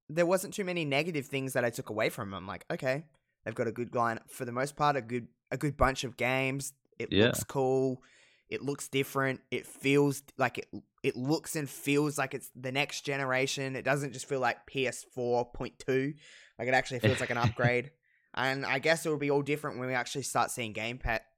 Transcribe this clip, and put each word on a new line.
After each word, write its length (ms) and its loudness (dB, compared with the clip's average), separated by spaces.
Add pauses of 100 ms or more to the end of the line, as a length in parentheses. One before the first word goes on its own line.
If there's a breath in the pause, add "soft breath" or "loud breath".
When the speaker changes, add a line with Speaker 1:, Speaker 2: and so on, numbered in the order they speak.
Speaker 1:
there 160 2
wasn't 280 2
too 120 -4
many 180 0
negative 440 0
things 260 -2
that 100 2
I 60 2
took 200 -6
away 200 2
from 200 -6
'em. 40 -6
I'm 140 -8
like, 240 -10
"Okay, 340 -2 (400)
they've 100 -6
got 120 0
a 40 0
good 240 -6
line" 320 2
for 180 -12
the 60 -6
most 240 -2
part, 220 2
a 40 0
good, 260 -6 (240)
a 60 -2
good 200 -2
bunch 260 2
of 140 -8
games. 560 0 (260)
It 140 -6
Speaker 2:
Yeah. 140 8
Speaker 1:
looks 180 0
cool. 560 2 (480 soft breath)
It 120 -6
looks 280 -6
different. 500 0 (100)
It 160 -4
feels 560 4 (160)
like 220 0
it, 80 -10 (340)
it 140 0
looks 400 0
and 120 -2
feels 520 0
like 160 -2
it's 200 -12
the 160 -8
next 300 -2
generation. 760 0
It 80 -6
doesn't 300 0
just 160 -12
feel 120 0
like 260 0
P 200 -2
S 160 -6 (120)
four 360 2
point 280 -8
two. 340 0 (460 soft breath)
Like, 80 -2
it 60 4
actually 260 0
feels 200 4
like 120 -2
an 60 0
Speaker 2:
<laughs> 80 4
Speaker 1:
upgrade. 460 2 (440)
And 300 0
I 140 0
guess 260 2
it 40 0
will 80 2
be 140 2
all 100 6
different 380 -4
when 80 -4
we 80 -2
actually 280 -2
start 280 0
seeing 220 -4
game 260 -4
pa-, 200 0 (180)